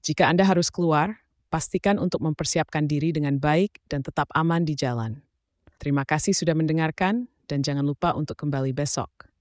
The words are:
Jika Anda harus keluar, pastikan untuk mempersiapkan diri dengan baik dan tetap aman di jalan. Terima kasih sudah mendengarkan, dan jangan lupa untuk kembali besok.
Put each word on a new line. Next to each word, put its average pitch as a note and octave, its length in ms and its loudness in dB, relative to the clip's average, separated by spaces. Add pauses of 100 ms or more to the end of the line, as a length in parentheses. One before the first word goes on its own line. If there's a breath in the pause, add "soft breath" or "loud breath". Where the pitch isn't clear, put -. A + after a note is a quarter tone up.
Jika D3+ 240 2
Anda F3 160 4
harus F#3 320 4
keluar, E3+ 480 0 (320)
pastikan F#3+ 480 0
untuk F3 160 -2
mempersiapkan D3+ 720 -2
diri D3+ 240 0
dengan C#3+ 240 0
baik D3+ 480 0
dan C#3+ 160 -4
tetap - 320 -4
aman E3 320 2
di D3+ 80 -2
jalan. A#2+ 480 -4 (560)
Terima C#3 240 -2
kasih D3+ 320 0
sudah D#3+ 240 0
mendengarkan, D#3+ 720 0 (160)
dan C#3+ 160 -2
jangan C#3+ 240 -2
lupa D3+ 240 0
untuk - 240 -4
kembali C3+ 400 -2
besok. - 560 -6 (100)